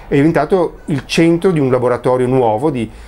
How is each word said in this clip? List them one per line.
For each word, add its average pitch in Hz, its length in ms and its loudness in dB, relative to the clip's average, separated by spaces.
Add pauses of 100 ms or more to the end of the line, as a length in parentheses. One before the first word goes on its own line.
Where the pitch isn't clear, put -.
è - 80 -4
diventato 156 720 0
il 139 200 -4
centro 170 440 2
di 165 80 0
un 135 140 0
laboratorio 123 560 0
nuovo 123 420 0
di, 117 180 -6 (200)